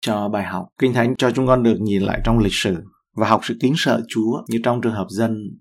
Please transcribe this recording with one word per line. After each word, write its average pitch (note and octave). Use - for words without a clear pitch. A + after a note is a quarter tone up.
cho G#2
bài G#2
học. F#2
Kinh C3
Thánh B2
cho B2+
chúng B2+
con B2+
được A2+
nhìn G2+
lại G2
trong A#2
lịch G2+
sử F#2
và G#2+
học G#2+
sự -
kính B2+
sợ A#2
Chúa A2+
như A2+
trong A#2+
trường A2+
hợp F#2+
dân G#2+